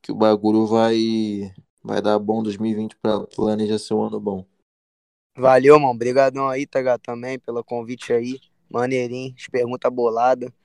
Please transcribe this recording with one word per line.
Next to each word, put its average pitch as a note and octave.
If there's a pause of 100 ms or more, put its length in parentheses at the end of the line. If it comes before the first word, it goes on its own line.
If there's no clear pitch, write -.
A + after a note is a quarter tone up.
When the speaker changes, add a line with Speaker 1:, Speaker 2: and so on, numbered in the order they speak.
Speaker 1:
que -
o -
bagulho G#2+
vai, A2+ (320)
vai G#2
dar G#2
bom. G#2+
Dois G#2
mil A2
e A2
vinte G#2+
pra, G#2
planeja G#2+
ser -
um G#2+
ano G#2+
bom. G2 (880)
Speaker 2:
Valeu, C3
mano. C3
Brigadão C3
aí, C3+
tá -
ligado? B2+
Também B2
pelo A#2+
convite A#2+
aí. B2 (300)
Maneirinho, B2+
as -
perguntas B2
boladas B2 (140)